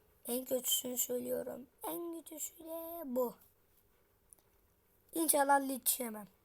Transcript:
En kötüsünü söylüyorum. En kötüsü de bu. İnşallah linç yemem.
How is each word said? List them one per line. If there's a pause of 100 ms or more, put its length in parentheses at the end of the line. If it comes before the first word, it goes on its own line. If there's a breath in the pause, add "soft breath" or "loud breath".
(260)
En
kötüsünü
söylüyorum. (220)
En
kötüsü
de
bu. (1800)
İnşallah
linç
yemem. (160)